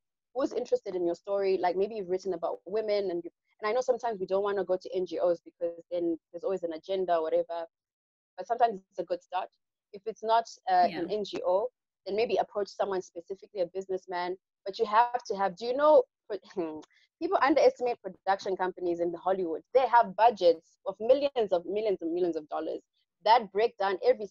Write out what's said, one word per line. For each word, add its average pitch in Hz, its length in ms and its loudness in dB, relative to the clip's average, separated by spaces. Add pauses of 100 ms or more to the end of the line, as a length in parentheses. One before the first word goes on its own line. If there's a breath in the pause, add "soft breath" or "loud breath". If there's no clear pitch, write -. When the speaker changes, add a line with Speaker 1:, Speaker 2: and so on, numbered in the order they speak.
(340)
Speaker 1:
who's 269 180 -2
interested - 420 -2
in 180 120 -2
your 170 80 0
story? 196 440 0
Like, 175 180 0
maybe 208 200 -2
you've 190 140 -8
written 185 240 -4
about 165 320 -6
women, 202 440 -2
and 170 140 -6
you, 165 60 -14 (300)
and 214 80 -4
I 220 40 0
know 247 80 0
sometimes 233 400 -2
we 185 60 -4
don't 190 160 0
wanna 202 220 -2
go 185 120 0
to - 180 -8
N 185 120 0
G 165 120 -6
Os 175 220 2
because 170 400 -8 (100)
then 170 280 -2 (120)
there's 170 140 -14
always 190 180 -2
an 165 120 -6
agenda 180 420 -2
or 160 60 0
whatever. 170 440 -2 (680)
But 185 100 -12
sometimes 233 340 0 (100)
it's - 100 -18
a 175 40 -4
good 175 180 -6
start. - 280 -8 (420)
If 202 140 -14
it's 220 160 -12
not, 226 260 2 (200)
uh, 180 220 6
Speaker 2:
Yeah. 170 100 -6
Speaker 1:
an 170 100 -4
N 208 140 -2
G - 200 -10
O, 190 260 0 (360)
then 196 100 -6
maybe 220 200 0
approach 196 320 -2
someone 190 340 -4
specifically, 190 580 -12
a 175 60 0
businessman. 185 720 -6 (260)
But 196 140 -10
you 226 80 0
have 240 380 2
to 208 120 -4
have, 190 200 -2
do 226 100 -8
you 247 80 0
know, 294 300 8 (240)
pro-, 214 120 -8
<laughs> 156 460 -8 (340 soft breath)
people 349 220 0
underestimate 262 580 4
production 190 560 -2
companies 180 440 -2
in 170 140 0
Hollywood. 175 480 -2 (120)
They 262 140 6
have 220 280 4
budgets 190 680 4
of 190 140 -8
millions 247 520 2
of 175 140 0
millions 202 360 -2
and 165 120 -4
millions 175 220 0
of 151 120 -10
dollars 160 340 -8 (420)
that 220 280 4
break 220 260 0
down 196 260 -2
every 214 260 2